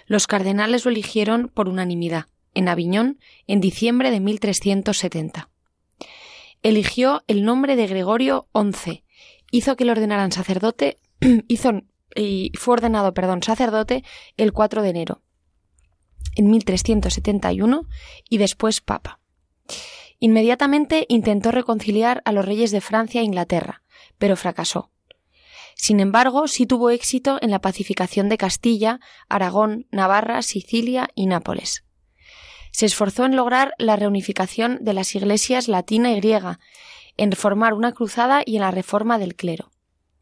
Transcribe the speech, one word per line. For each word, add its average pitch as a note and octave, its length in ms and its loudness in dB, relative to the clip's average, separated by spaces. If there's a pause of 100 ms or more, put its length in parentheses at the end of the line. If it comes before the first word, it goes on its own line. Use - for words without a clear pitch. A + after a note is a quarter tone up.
los G#3 220 0
cardenales G#3 560 0
lo B3 80 2
eligieron A3 560 -2
por G3+ 200 -2
unanimidad, E3+ 580 -4 (280)
en F#3 140 2
Aviñón, F#3 500 0 (300)
en G3+ 120 2
diciembre A#3 520 2
de G#3 80 0
mil G#3 180 0
trescientos G3 600 0
setenta. D#3+ 520 -8 (1120)
Eligió A3+ 640 2
el G3+ 180 2
nombre C4+ 300 2
de A3+ 140 2
Gregorio A3+ 640 0
once, G3 500 -2 (480)
hizo A#3+ 240 2
que B3+ 100 0
le A#3+ 60 4
ordenaran G#3 400 0
sacerdote, F#3+ 680 -2 (200)
<clears throat> A#3+ 300 4
hizo, A#3 340 0 (320)
y G3 420 -2
fue B3 180 0
ordenado, A3 380 2
perdón, F#3 300 -2
sacerdote A3 600 0 (320)
el G#3+ 160 2
cuatro G#3+ 300 0
de G3 80 0
enero, E3+ 320 -6 (1120)
en G3+ 120 4
mil A3 160 4
trescientos G3 500 0
setenta F#3+ 380 -2
y F#3 80 -4
uno, C4 280 0 (400)
y A3 100 2
después G#3+ 420 0
papa. - 380 -8 (1000)
Inmediatamente C#4 880 4
intentó A3 420 2
reconciliar A#3 760 0
a - 60 0
los G3+ 140 2
reyes G#3 260 0
de G3 120 0
Francia A3 380 -2
e A3+ 40 0
Inglaterra, F3+ 580 -4 (340)
pero G3 200 2
fracasó. - 560 -6 (840)
Sin G#3 240 2
embargo, B3 460 4
sí B3+ 200 0
tuvo A#3+ 240 2
éxito B3+ 500 0
en A3 100 0
la G3 120 0
pacificación G3 640 -2
de G3 80 0
Castilla, A3 640 0 (300)
Aragón, G#3 600 0
Navarra, G#3+ 520 0
Sicilia A#3 720 -2
y F#3+ 100 -2
Nápoles. - 640 -4 (840)
Se - 140 -2
esforzó G#3 400 0
en C4 100 2
lograr B3+ 440 2
la A3 180 2
reunificación G3+ 880 -2
de A3 100 0
las F#3+ 220 -4
iglesias G#3+ 540 0
latina A3 440 2
y G#3+ 40 0
griega, F#3+ 440 0 (560)
en G#3 160 2
formar G#3 400 2
una A3+ 200 0
cruzada A#3+ 520 0
y A3 120 -2
en G#3 40 0
la F#3+ 120 0
reforma G#3 460 -2
del F#3 180 -6
clero. E3 340 -8 (520)